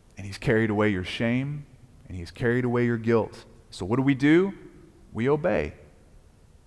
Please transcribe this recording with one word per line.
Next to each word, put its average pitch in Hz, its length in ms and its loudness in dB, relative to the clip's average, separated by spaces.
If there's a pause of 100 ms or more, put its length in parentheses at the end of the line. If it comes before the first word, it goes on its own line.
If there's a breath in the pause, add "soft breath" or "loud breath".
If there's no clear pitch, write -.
(180)
and 98 80 -14
he's 98 140 -12
carried 110 320 2
away 107 180 2
your 92 140 0
shame, 131 640 -4 (400)
and 90 100 -12
he's 87 140 -12
carried 123 340 0
away 120 200 2
your 117 120 2
guilt. 113 480 0 (240)
So - 160 -10
what 110 120 0
do 135 40 2
we 139 140 4
do? 165 380 4 (580)
We 117 180 -2
obey. 151 440 0 (920)